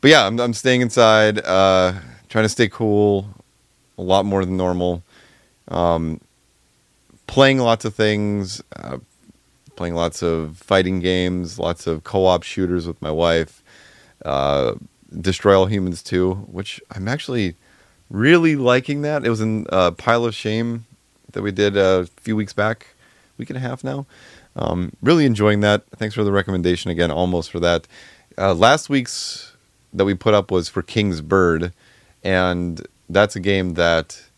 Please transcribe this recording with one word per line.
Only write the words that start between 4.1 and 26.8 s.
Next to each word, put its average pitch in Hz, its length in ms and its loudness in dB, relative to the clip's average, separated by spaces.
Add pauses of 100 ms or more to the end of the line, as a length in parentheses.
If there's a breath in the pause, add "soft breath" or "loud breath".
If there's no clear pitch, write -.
more 98 180 0
than 92 120 -4
normal. 90 460 -2 (680 soft breath)
Um, 85 520 -2 (1040)
playing 135 320 4
lots 117 260 2
of 107 100 -6
things, 104 680 -2 (140)
uh, 65 220 -12 (760)
playing 87 200 -6
lots 85 280 -2
of 82 360 -4
fighting 92 420 0
games, 90 580 -2
lots 85 280 -4
of 80 180 -6
co-op 92 380 2
shooters 90 440 -4
with 82 140 -12
my 76 100 -8
wife, 82 520 0 (600 soft breath)
uh, 69 500 -2 (460)
Destroy 95 380 2
All 95 80 4
Humans 92 360 -4
two, 92 320 -2
which 98 560 -14
I'm 98 180 -10
actually 120 460 -6 (560 soft breath)
really 156 460 2
liking 131 460 0
that. 147 220 -4
It 117 60 0
was 110 100 -2
in, 110 300 -2
uh, 87 220 2
Pile 117 340 0
of 110 80 -4
Shame 117 500 -6 (480)
that 98 80 -8
we 101 100 -4
did 101 280 0
a 95 280 2 (140)
few 110 160 -4
weeks 104 160 -4
back, 107 360 -4 (500 soft breath)
week 120 100 -12
and 131 80 -10
a 127 40 -8
half 127 220 -10
now. 139 220 -8 (500 loud breath)
Um, 87 380 -4 (100)
really 156 220 4
enjoying 104 360 2
that. 104 240 2 (120)
Thanks 104 180 -8
for 110 100 -2
the 101 60 0
recommendation 92 600 -2